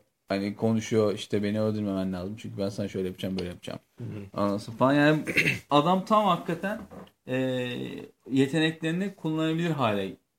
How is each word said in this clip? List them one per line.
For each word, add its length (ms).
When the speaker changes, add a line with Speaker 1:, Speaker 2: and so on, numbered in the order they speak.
Speaker 1:
Hani 280
konuşuyor 580
işte 280
"Beni 180
öldürmemen 520
lazım 260
çünkü 200
ben 100
sana 200
şöyle 200
yapacağım, 300
böyle 100
yapacağım." 300
Speaker 2:
Hı 60
hı. 380
Speaker 1:
Anlasın 300
falan. 220
Yani 280
<clears throat> 240
adam 340
tam 220
hakikaten, 540
e, 100
yeteneklerini 840
kullanabilir 560
hale, 420